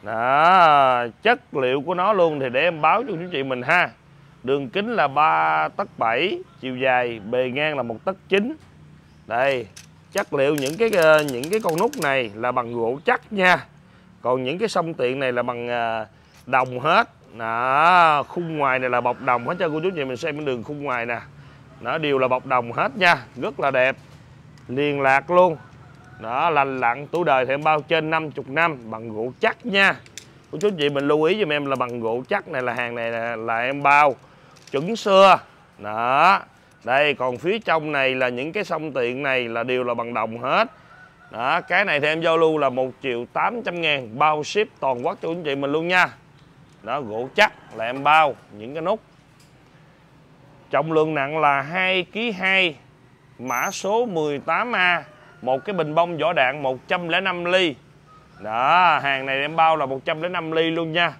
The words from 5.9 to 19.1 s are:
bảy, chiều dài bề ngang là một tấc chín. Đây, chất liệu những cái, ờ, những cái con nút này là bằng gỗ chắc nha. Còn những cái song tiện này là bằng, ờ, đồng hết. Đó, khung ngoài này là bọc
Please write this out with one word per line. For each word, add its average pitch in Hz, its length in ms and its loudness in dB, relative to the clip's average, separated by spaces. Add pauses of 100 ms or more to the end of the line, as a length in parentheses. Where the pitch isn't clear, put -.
bảy, 139 420 -2 (200)
chiều 127 180 -8
dài 123 420 0
bề 123 340 -2
ngang 147 240 -2
là 127 60 -4
một 113 220 -10
tấc 190 100 -4 (140)
chín. 214 260 0 (720)
Đây, 123 400 0 (440)
chất 196 220 -4
liệu 143 220 2
những 143 220 -4
cái, 226 200 2
ờ, 156 260 6
những 139 280 -4
cái 214 120 0
con 175 160 0
nút 233 120 0 (120)
này 135 320 0
là 120 160 -4
bằng 120 220 -4
gỗ 120 320 -2
chắc 247 280 -2
nha. 180 320 4 (560)
Còn 127 220 0
những 135 140 -4
cái 214 120 -4
song 165 240 -4
tiện 131 260 -2
này 131 120 -2
là 120 120 -2
bằng, 120 240 -6
ờ, 117 380 -4 (400)
đồng 127 340 0
hết. 170 300 2 (280)
Đó, 139 920 4
khung 165 300 -8
ngoài 131 220 2
này 127 100 -2
là 123 120 2
bọc 123 200 -2